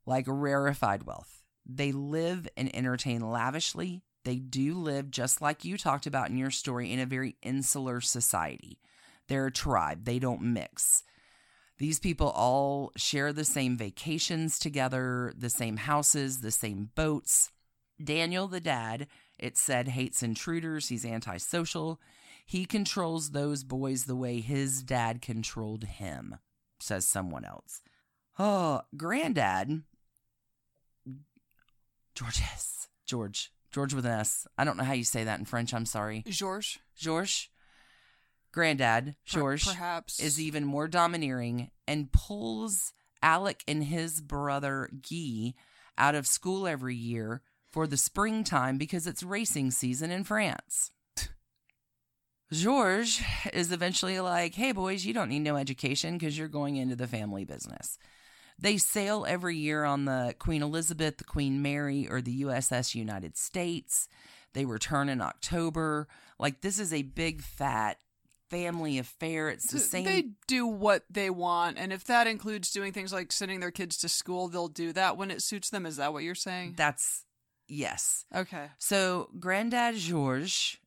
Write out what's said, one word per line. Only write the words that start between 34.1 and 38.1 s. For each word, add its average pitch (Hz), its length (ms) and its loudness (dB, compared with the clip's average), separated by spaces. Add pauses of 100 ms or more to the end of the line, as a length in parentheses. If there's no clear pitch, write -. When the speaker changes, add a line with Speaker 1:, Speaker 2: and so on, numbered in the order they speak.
Speaker 1:
S. - 280 0 (100)
I 131 60 2
don't 131 140 2
know 117 60 0
how 135 100 2
you 123 100 0
say 113 200 0
that 110 160 -2
in 104 60 -6
French. 117 280 -2
I'm 113 120 -2
sorry. 107 420 -4
Speaker 2:
Georges. 196 520 -4 (160)
Speaker 1:
Georges. 160 540 0 (1040)